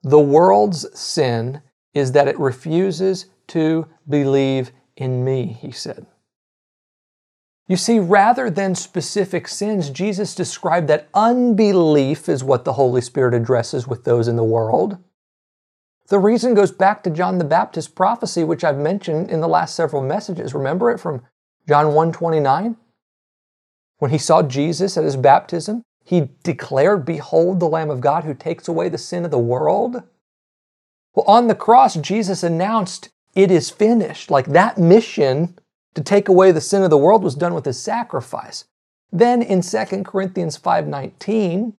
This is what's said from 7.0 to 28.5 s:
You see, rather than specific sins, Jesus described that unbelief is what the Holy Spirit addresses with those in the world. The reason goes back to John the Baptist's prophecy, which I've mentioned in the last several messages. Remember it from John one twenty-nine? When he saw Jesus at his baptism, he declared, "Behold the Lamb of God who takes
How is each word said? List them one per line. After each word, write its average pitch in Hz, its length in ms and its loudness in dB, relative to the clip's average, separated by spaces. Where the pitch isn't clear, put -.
You 185 80 0
see, 226 220 0
rather 208 520 4
than 190 240 -2
specific 175 760 -6
sins, 202 400 -4
Jesus 185 460 -6
described 170 540 -4
that 151 260 0
unbelief 196 1120 2
is 135 160 -2
what 131 200 0
the 135 100 -4
Holy 127 260 2
Spirit 123 340 0
addresses 120 520 -2
with 123 180 -10
those 120 240 2
in 117 80 -2
the 113 80 0
world. 117 540 -2
The 202 100 2
reason 226 360 2
goes 196 180 4
back 196 320 0
to 185 60 -2
John 180 280 -2
the 170 60 -2
Baptist's 165 460 -2
prophecy, 190 540 -2
which 165 200 -4
I've 147 120 0
mentioned 165 540 -4
in 160 100 -2
the 165 80 -2
last 160 260 -2
several 151 280 -4
messages. 156 500 -6
Remember 156 380 -2
it 233 80 -4
from 143 240 -8
John 147 280 2
one 160 180 2
twenty-nine? 165 640 -2
When 139 120 -2
he 151 80 -2
saw 170 240 2
Jesus 160 560 -2
at 156 60 -2
his 139 120 -2
baptism, 160 680 2
he 156 260 0
declared, 151 640 0
"Behold 165 540 0
the 170 80 0
Lamb 156 220 -2
of 127 100 -6
God 147 240 0
who 151 100 -8
takes 160 320 -8